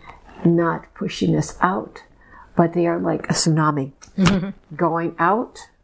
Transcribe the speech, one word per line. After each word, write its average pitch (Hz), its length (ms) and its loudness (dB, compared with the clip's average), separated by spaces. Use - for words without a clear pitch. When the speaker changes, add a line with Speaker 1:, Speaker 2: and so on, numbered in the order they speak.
Speaker 1:
not 170 500 2
pushing 175 420 -2
us 151 240 -2
out, 190 420 -6
but 170 160 2
they 170 140 0
are 170 140 0
like 165 300 -4
a - 20 -2
tsunami 151 600 0
Speaker 2:
<laughs> 190 380 2
Speaker 1:
going 165 420 -2
out 190 400 0